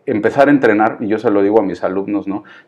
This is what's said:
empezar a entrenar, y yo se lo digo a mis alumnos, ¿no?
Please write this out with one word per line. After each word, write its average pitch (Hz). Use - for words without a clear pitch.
empezar 127
a 147
entrenar, 113
y 117
yo 107
se 110
lo 101
digo 104
a 107
mis 87
alumnos, 98
¿no? 98